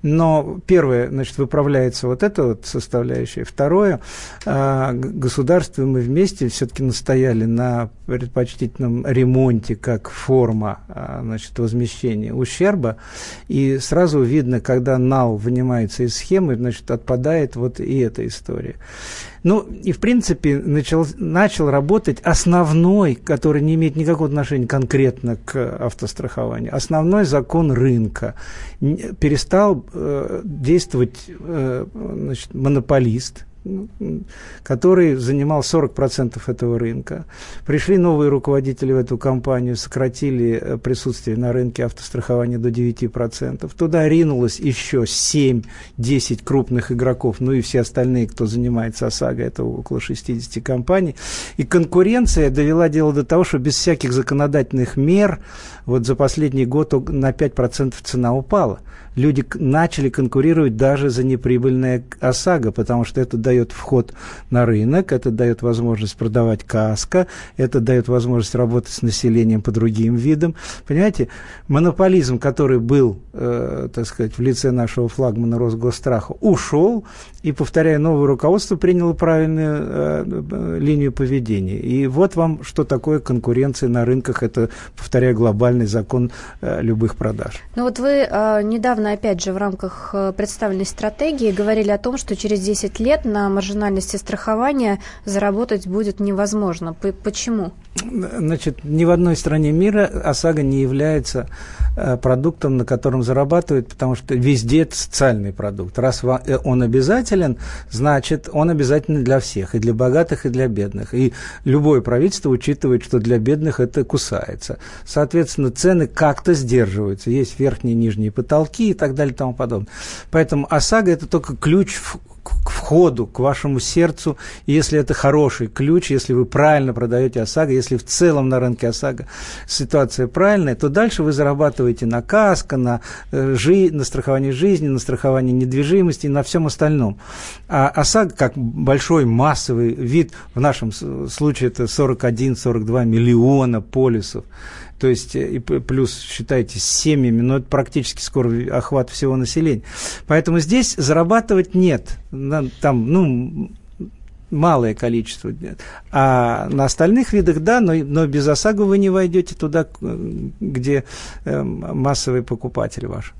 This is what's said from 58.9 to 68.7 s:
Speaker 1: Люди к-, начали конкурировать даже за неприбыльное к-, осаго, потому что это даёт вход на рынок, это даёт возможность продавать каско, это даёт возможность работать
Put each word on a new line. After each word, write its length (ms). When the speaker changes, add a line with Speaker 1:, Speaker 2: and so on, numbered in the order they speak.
Speaker 1:
Люди 260
к-, 180
начали 500
конкурировать 680
даже 320
за 140
неприбыльное 760
к-, 220
осаго, 500
потому 320
что 160
это 160
даёт 380
вход 400
на 140
рынок, 460
это 200
даёт 320
возможность 520
продавать 480
каско, 640
это 240
даёт 260
возможность 480
работать 380